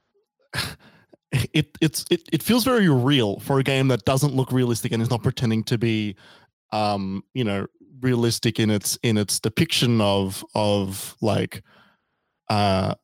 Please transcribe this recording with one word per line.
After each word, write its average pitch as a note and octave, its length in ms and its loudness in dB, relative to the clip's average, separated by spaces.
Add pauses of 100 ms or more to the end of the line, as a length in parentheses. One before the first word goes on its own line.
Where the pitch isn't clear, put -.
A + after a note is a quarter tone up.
(540)
<sighs> - 0 - (800)
it, - 500 0
it's, - 300 -2
it, F3 100 0 (100)
it D#3 120 -2
feels A3+ 200 2
very A#3 260 4
real B2 500 2
for C#3 200 0
a C3+ 40 2
game C3+ 240 2
that B2 180 0
doesn't C3+ 300 2
look C3 160 0
realistic B2 400 0
and A2+ 100 0
is A#2 80 -2
not A#2+ 140 -2
pretending A2 420 -2
to A#2+ 120 -2
be, G#2+ 380 -2 (560)
um, G2+ 520 -2 (100)
you B2+ 100 -4
know, G2+ 220 -4 (360)
realistic A#2+ 580 0
in A2 100 2
its, - 340 -2
in A2+ 140 2
its G#2 220 -2
depiction A#2+ 640 0
of, G2 520 0
of, G2+ 680 -2
like, - 420 -2 (840)
uh, G2+ 440 2 (100)